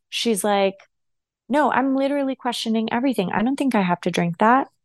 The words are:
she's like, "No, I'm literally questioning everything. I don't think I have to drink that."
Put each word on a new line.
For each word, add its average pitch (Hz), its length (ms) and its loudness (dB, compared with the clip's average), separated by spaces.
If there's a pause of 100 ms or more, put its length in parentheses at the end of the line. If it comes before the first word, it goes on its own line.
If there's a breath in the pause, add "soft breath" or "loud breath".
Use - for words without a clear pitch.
she's 220 340 -2
like, 196 320 2 (760)
"No, 269 220 2
I'm 262 240 0
literally 269 400 -2
questioning 226 560 -4
everything. 233 400 0
I 208 120 0
don't 269 140 0
think 269 180 0
I 202 60 2
have 175 200 0
to 180 100 -2
drink 175 280 -2
that." 247 280 4 (180)